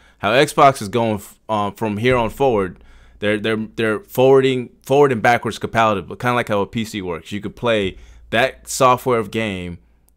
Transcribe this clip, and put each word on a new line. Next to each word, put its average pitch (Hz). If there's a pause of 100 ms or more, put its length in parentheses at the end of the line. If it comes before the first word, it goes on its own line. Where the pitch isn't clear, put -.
(180)
How 101
Xbox 143
is 104
going 113
f-, -
um, 104
from 107
here 123
on 113
forward, 104 (360)
they're, 104
they're, 110 (100)
they're 110
forwarding, 131 (100)
forward 139
and 110
backwards 117
compatible, 101
kinda 123
like 120
how 104
a 98
P 113
C 104
works. 85
You 101
could 95
play 107 (360)
that 120
software 127
of 101
game, 95 (400)